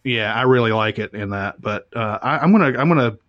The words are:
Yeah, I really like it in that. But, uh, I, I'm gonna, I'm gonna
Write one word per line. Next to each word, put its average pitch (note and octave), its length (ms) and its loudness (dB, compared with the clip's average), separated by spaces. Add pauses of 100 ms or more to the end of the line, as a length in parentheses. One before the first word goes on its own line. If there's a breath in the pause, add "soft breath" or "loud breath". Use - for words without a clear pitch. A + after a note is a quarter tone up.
Yeah, A2 300 -4
I A#2+ 80 -2
really B2 300 4
like G#2+ 260 -2
it G#2+ 160 -8
in G#2 160 -8
that. G2 300 -8
But, G#2 340 -8
uh, A2 280 -6
I, - 160 -2
I'm D#3+ 140 2
gonna, D3+ 260 4
I'm D3 100 0
gonna B2 280 2 (120)